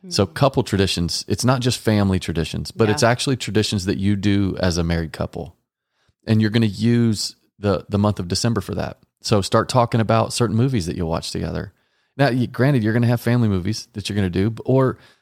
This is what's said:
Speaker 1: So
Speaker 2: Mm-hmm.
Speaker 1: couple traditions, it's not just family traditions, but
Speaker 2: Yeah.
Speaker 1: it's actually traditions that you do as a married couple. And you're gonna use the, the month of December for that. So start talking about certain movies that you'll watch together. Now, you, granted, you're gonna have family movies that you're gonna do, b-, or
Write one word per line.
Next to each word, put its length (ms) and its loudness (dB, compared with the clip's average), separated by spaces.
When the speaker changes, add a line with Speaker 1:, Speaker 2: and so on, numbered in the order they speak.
Speaker 1:
So 160 2
Speaker 2:
Mm-hmm. 100 -6
Speaker 1:
couple 300 2
traditions, 640 0
it's 160 -4
not 160 2
just 180 -2
family 400 2
traditions, 540 -4
but 160 0
Speaker 2:
Yeah. 60 2
Speaker 1:
it's 100 0
actually 320 0
traditions 480 -2
that 140 -2
you 180 0
do 440 0
as 160 0
a 60 0
married 300 -2
couple. 440 -8
And 140 4
you're 100 2
gonna 160 2
use 720 0
the, 300 0
the 100 0
month 200 2
of 80 -6
December 340 -2
for 140 -8
that. 240 -6
So 200 2
start 280 0
talking 320 2
about 320 0
certain 240 0
movies 300 0
that 100 -6
you'll 120 -4
watch 220 -4
together. 420 -6
Now, 140 2
you, 180 0
granted, 340 2
you're 100 2
gonna 140 2
have 140 2
family 280 2
movies 440 -2
that 160 -8
you're 80 -4
gonna 140 0
do, 200 0
b-, 160 -12
or 320 2